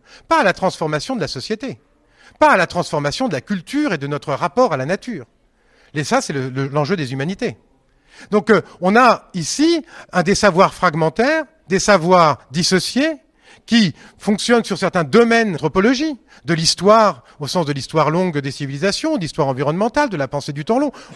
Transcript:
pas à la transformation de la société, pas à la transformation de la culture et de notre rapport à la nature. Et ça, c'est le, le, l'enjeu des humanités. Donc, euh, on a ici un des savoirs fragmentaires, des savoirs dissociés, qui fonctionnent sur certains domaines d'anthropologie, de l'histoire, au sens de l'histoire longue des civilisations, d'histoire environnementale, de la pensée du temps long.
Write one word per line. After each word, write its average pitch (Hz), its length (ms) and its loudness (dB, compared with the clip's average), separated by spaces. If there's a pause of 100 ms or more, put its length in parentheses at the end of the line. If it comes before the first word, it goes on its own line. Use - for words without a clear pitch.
(280)
pas 320 140 2
à - 20 2
la 185 100 2
transformation 160 640 -4
de 220 60 -4
la 143 80 -4
société, 208 500 -8 (580)
pas 302 140 6
à 233 60 4
la 175 100 2
transformation 160 600 -4
de - 40 -6
la 131 80 -4
culture 233 520 -4
et 165 40 -2
de 139 80 -8
notre 143 280 -6
rapport 170 400 0
à 139 40 0
la 131 80 -4
nature. 180 400 -6 (720)
Et 151 80 -4
ça, 247 180 0
c'est - 120 -6
le, 131 160 -4
le, 135 180 -4
l'enjeu 139 280 -2
des 135 180 -6
humanités. 147 440 -6 (720)
Donc, 208 220 2
euh, 185 100 4 (180)
on 185 160 2
a 233 380 4
ici 285 500 0 (280)
un 180 100 0
des 175 140 2
savoirs 185 400 4
fragmentaires, 185 720 0 (220)
des 185 120 0
savoirs 170 580 4 (140)
dissociés, 190 640 0 (500)
qui 214 300 2 (240)
fonctionnent 220 460 0
sur 185 120 -6
certains 175 280 -2
domaines 226 480 2
d'anthropologie, 226 640 0 (260)
de 143 80 0
l'histoire, 175 720 2 (160)
au 143 80 -8
sens 175 180 -2
de 143 80 -2
l'histoire 143 380 0
longue 175 260 0
des 139 140 -6
civilisations, 160 640 -4
d'histoire 156 300 -2
environnementale, 175 640 0
de 190 80 -8
la 139 100 -4
pensée 143 260 -8
du 147 100 -8
temps 226 160 0
long. 285 120 -2 (240)